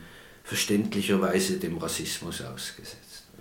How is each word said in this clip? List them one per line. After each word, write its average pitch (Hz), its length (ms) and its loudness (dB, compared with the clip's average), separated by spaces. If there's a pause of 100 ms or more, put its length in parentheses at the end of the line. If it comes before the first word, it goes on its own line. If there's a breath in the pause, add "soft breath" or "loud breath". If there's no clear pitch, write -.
(440 loud breath)
verständlicherweise 95 1120 4
dem 85 200 -2
Rassismus 82 640 -4
ausgesetzt. - 800 -12 (160)